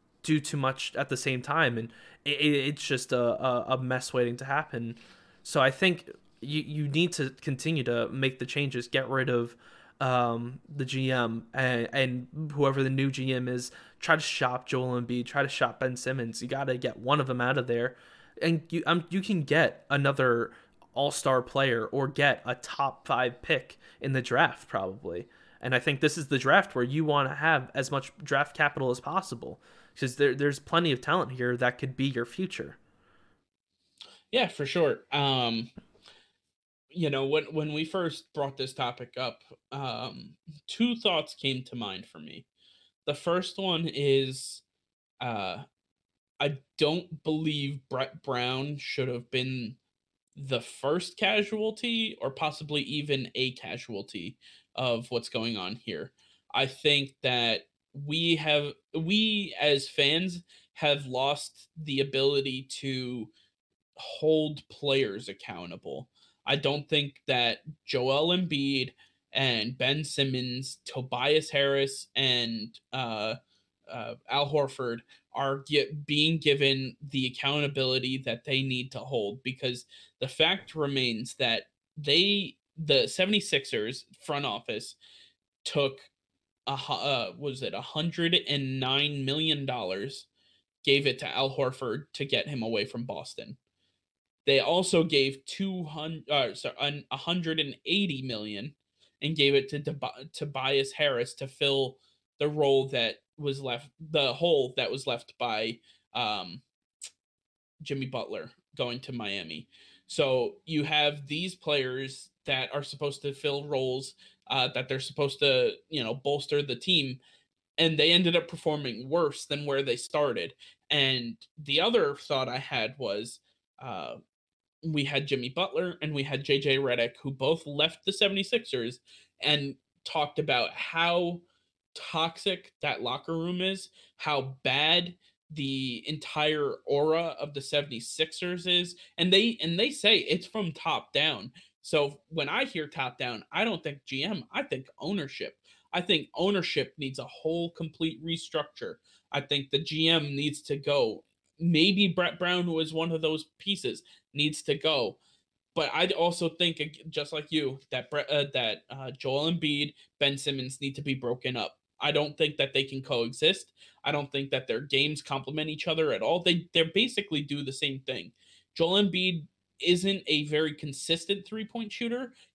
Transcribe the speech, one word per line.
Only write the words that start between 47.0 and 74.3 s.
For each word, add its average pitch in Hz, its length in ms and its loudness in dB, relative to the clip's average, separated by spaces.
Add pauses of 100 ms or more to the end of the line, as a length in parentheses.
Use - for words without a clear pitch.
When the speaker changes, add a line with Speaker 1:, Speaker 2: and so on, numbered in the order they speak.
Speaker 2:
believe 151 580 -2 (100)
Brett 131 320 -4
Brown 131 540 -2
should 135 300 -4
have 123 220 -6
been 127 460 -4 (600)
the 131 260 -2
first - 540 -4
casualty 220 1080 0
or - 100 -4
possibly 147 500 -4
even 143 540 -2
a 131 160 0
casualty 98 880 -10 (360)
of 120 380 0
what's 117 180 -4
going 113 280 -2
on 92 180 -4
here. 82 360 -8 (440)
I 135 100 4
think 139 560 2
that 120 460 0 (260)
we 160 440 0
have, 147 360 2 (220)
we 208 680 2
as 143 260 4
fans 170 540 2 (320)
have 143 320 0
lost 131 640 -2 (100)
the 147 220 -2
ability 135 680 2 (120)
to 127 500 -4 (640)
hold 156 760 2
players 120 600 0
accountable. 87 800 -10 (360)
I 139 100 2
don't 143 340 0
think 143 380 0
that 120 320 2 (260)
Joel 139 500 2
Embiid 139 580 0 (380)
and 123 460 0
Ben 143 260 0
Simmons, 131 800 -4
Tobias 135 680 0
Harris, 139 640 2
and, 117 540 0 (220)
uh, 113 440 -2 (560)
uh, 117 240 -10 (120)
Al 139 240 0